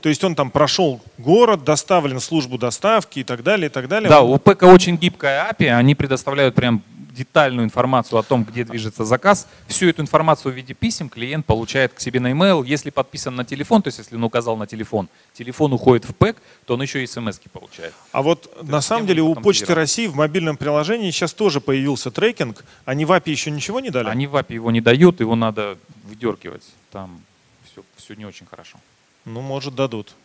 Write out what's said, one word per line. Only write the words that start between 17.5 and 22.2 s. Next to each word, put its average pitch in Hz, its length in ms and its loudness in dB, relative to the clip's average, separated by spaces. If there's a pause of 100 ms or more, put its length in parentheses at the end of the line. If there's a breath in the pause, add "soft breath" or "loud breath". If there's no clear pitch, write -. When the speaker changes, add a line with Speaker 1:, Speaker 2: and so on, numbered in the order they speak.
Speaker 1:
А 131 100 -2
вот 160 320 -2
Speaker 2:
То 160 100 -18
Speaker 1:
на 147 120 -2
Speaker 2:
есть - 100 -4
Speaker 1:
самом 226 160 -2
Speaker 2:
схема 202 40 -4
Speaker 1:
деле 165 140 2
у 160 140 2
Почты 196 300 0
Speaker 2:
автоматизирована. 165 160 0
Speaker 1:
России 220 260 -2
в 151 80 -6
мобильном 156 420 -2
приложении 156 540 -2
сейчас 165 220 -4
тоже 156 280 0
появился 135 480 -2
трекинг. 151 560 -4 (180 soft breath)